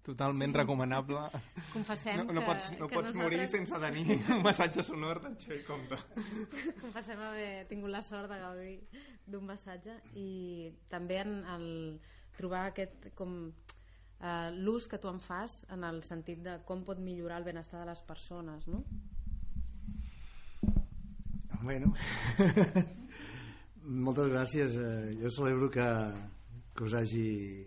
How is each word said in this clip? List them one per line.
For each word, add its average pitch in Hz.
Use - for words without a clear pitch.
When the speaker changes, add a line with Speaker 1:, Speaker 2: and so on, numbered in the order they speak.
Speaker 1:
totalment 139
Speaker 2:
Sí. -
Speaker 1:
recomanable. 135
Speaker 2:
Confessem 208
Speaker 1:
No, 233
no 165
Speaker 2:
que, 226
Speaker 1:
pots, 170
no 156
Speaker 2:
que 143
Speaker 1:
pots -
morir 170
Speaker 2:
nosaltres -
Speaker 1:
sense 180
tenir 156
<laughs> 247
un 185
massatge 185
sonor, 156
doncs, 262
i 143
compte. 131
Speaker 2:
Confessem 214
haver 208
tingut 202
la 202
sort 202
de 196
gaudir 185
d'un 196
massatge 202
i 196
també 180
en 202
el 170
trobar 185
aquest, 190
com, 180
eh, 170
l'ús 208
que 208
tu 190
en 180
fas 185
en 185
el 165
sentit 165
de 175
com 185
pot 190
millorar 175
el 170
benestar 170
de 170
les 170
persones, 160
no? 175
Speaker 3:
Bueno, 135
<laughs> -
moltes 135
gràcies. 127
Eh, 110
jo 117
celebro 131
que, 123
que 117
us 110
hagi 107